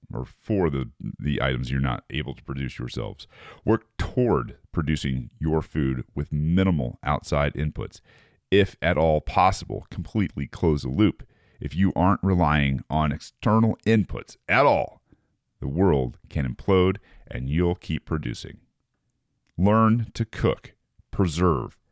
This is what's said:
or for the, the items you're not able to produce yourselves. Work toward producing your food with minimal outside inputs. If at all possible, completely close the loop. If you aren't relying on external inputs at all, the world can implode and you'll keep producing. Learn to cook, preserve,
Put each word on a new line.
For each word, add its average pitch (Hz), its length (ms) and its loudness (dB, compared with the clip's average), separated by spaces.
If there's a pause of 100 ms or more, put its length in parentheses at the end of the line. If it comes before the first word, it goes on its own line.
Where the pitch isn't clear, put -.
(120)
or 62 140 -8
for 92 460 -2
the, 67 180 -4 (300)
the 71 200 -2
items 64 300 -2
you're 67 100 -2
not 65 300 -2
able 67 240 -6
to - 100 -18
produce 67 360 -8
yourselves. 58 480 -10 (360)
Work - 220 0 (140)
toward 87 580 -2 (140)
producing 71 580 -2 (100)
your 78 220 0
food 67 420 -2 (120)
with 71 180 -6
minimal 80 680 0
outside 73 500 -2
inputs. 62 480 -6 (480)
If 95 320 4
at 85 160 0
all 78 240 2
possible, 95 680 0
completely 85 560 -4
close 78 340 0
the 65 80 -6
loop. 85 320 2 (380)
If 71 160 -8
you 92 200 2
aren't 90 280 2
relying 76 640 2
on 76 220 0
external 110 720 0
inputs - 520 0 (100)
at 135 180 2
all, 98 360 0 (580)
the - 80 -6
world 73 500 2 (120)
can 67 220 -4
implode 95 460 2 (300)
and 64 220 -8
you'll 87 260 2
keep - 300 -6
producing. - 540 -8 (960)
Learn 110 580 4
to 113 100 -2
cook, - 480 -2 (380)
preserve, 80 640 0 (140)